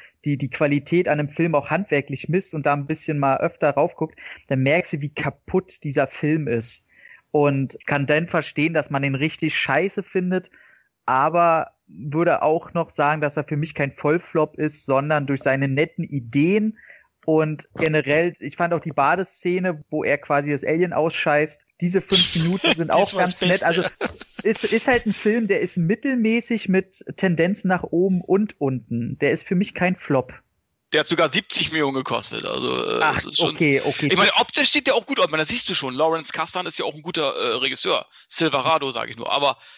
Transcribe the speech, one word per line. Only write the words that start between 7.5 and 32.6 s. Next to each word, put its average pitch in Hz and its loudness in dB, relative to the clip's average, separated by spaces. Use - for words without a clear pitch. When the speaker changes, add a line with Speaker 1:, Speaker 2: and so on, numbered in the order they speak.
Speaker 1:
kann 143 0
dann 156 2
verstehen, 160 -2
dass 151 -2
man 139 -2
den 139 -2
richtig 156 -2
scheiße 175 0
findet, 180 -2
aber 160 2
würde 151 0
auch 160 0
noch 165 -2
sagen, 151 0
dass 147 -2
er 147 -2
für 156 -4
mich 156 -4
kein 139 -2
Vollflop 156 0
ist, 151 -6
sondern 143 0
durch 139 -2
seine 139 2
netten 156 0
Ideen 156 0
und 156 0
generell, 156 2
ich 143 -10
fand 170 0
auch 165 0
die 156 -8
Badeszene, 175 0
wo 151 -2
er 143 2
quasi 147 0
das 139 -4
Alien 170 0
ausscheißt, 151 0
diese 180 0
fünf - 0
Minuten 185 2
sind 160 -2
Speaker 2:
<laughs> - -
Das - 2
Speaker 1:
auch 196 2
Speaker 2:
war 185 0
das 180 0
Speaker 1:
ganz - -2
nett. 180 2
Speaker 2:
Beste. 190 2
Speaker 1:
Also 170 2
ist, 214 0
ist 220 0
halt 247 2
ein 208 2
Film, 220 0
der 190 2
ist - -4
mittelmäßig 226 0
mit 190 -2
Tendenzen 180 0
nach 180 2
oben 180 0
und 202 0
unten. 123 -4
Der 139 2
ist 165 -4
für 196 -2
mich 190 0
kein 180 0
Flop. 127 -2
Speaker 3:
Der 151 4
hat 147 -2
sogar 165 2
siebzig 170 -4
Millionen 147 0
gekostet, 117 -4
also, 127 -2